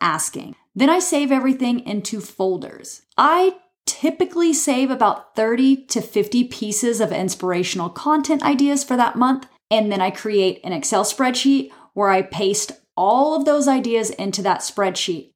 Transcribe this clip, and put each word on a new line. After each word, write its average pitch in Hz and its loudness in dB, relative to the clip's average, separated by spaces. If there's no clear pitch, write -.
asking. - -4
Then 262 4
I 349 4
save 285 0
everything 262 0
into 208 -6
folders. - -6
I 359 4
typically 339 0
save 262 0
about - 0
thirty 240 2
to - -4
fifty 240 0
pieces 220 -4
of 196 0
inspirational 180 -4
content 294 0
ideas 285 2
for 254 -2
that 240 2
month. 262 0
And 214 2
then 196 -2
I 185 2
create 196 0
an 180 -6
Excel 190 0
spreadsheet 269 0
where 202 2
I 190 4
paste 190 -4
all 254 2
of 285 0
those 294 4
ideas 233 0
into 196 -6
that 165 0
spreadsheet 185 -4